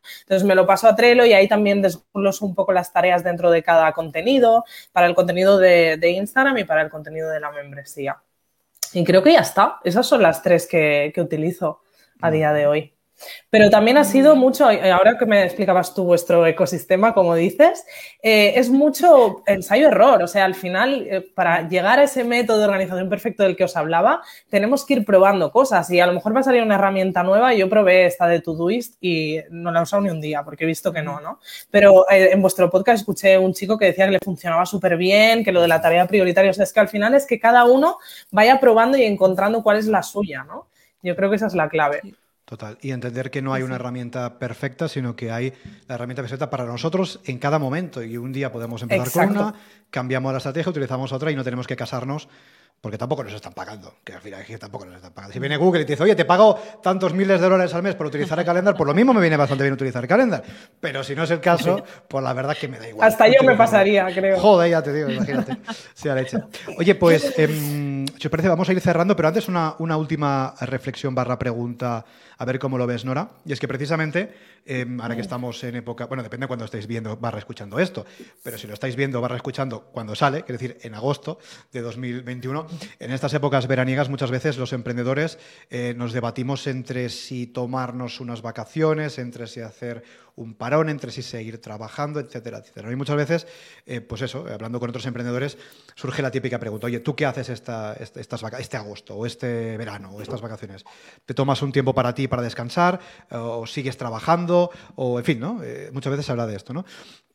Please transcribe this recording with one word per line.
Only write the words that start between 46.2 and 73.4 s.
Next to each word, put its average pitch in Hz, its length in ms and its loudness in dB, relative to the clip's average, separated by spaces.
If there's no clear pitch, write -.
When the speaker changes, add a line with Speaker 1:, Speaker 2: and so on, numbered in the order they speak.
Speaker 3:
perfecta 131 300 -8
para 131 140 -8
nosotros 160 600 -4
en 127 140 -10
cada 143 180 -2
momento. 143 460 -6
Y 113 140 -12
un 123 140 -10
día 131 200 -6
podemos 117 320 -10
empezar 120 280 -2
con 175 120 2
Speaker 1:
Exacto. 202 240 0
Speaker 3:
una, 208 80 -8
cambiamos 131 420 -6
la 131 60 -6
estrategia, 151 320 -6
utilizamos 131 420 -6
otra 147 200 -6
y 147 40 -4
no 135 80 -6
tenemos 123 220 -8
que 135 100 -8
casarnos 131 540 -10
porque 101 180 -12
tampoco 131 240 -6
nos 101 100 -14
están - 200 -18
pagando, - 500 -18
que - 100 -20
al 95 80 -20
final 95 200 -18
es - 60 -20
que 110 120 -16
tampoco 104 260 -16
nos - 120 -20
están - 140 -20
pagando. - 220 -20
Si 127 60 -10
viene 139 180 -4
Google 175 240 2
y - 40 -2
te - 80 -4
dice, 160 100 -2
"Oye, 208 100 6
te - 120 2
pago 208 340 6
tantos 185 320 0
miles 190 260 2
de 185 80 4
dólares 180 240 2
al 170 80 -4
mes 190 140 -4
por 165 100 -8
utilizar 151 320 -4
el 175 80 -2
Calendar", 180 320 0
pues 165 80 0
lo 143 80 0
mismo 240 180 4
me 220 100 4
viene 160 160 2
bastante 139 260 0
bien 139 100 0
utilizar 127 300 -6
el 127 60 -10
Calendar. 214 340 0
Pero 135 240 -8
si 135 120 -10
no 160 80 -4
es 165 80 -2
el 170 80 -2
caso, 170 380 0
Speaker 1:
Sí. 208 60 -10
Speaker 3:
pues 135 160 -6
la 127 100 -4
verdad 135 220 -4
que 147 120 -10
me 131 100 -12
da - 100 -16
igual. - 200 2
Speaker 1:
Hasta 220 180 4
yo 226 60 8
me 262 120 6
Speaker 3:
Utilizarlo. 208 40 2
Speaker 1:
pasaría, 202 560 4
creo. 190 260 0
Speaker 3:
Joder, 180 300 6
ya 165 140 0
te 139 100 -6
digo, 147 160 -4
imagínate. 254 480 -4
<laughs> - 380 -16
Sea 147 180 -6
leche. 131 240 -4
Oye, 175 160 2
pues, 170 460 2
em, 147 640 -4
si - 80 -8
os - 20 -4
parece, 165 200 -2
vamos 175 200 0
a 185 40 2
ir 185 80 -2
cerrando, 175 340 0
pero 165 140 0
antes 214 180 -4
una, 165 320 -4
una 165 180 -4
última 147 640 -4
reflexión 131 540 -8
barra 123 240 -4
pregunta, 120 640 -8
a 127 80 -8
ver 123 140 -6
cómo 131 180 -6
lo 123 80 -2
ves, 120 200 -6
Nora. 131 240 -6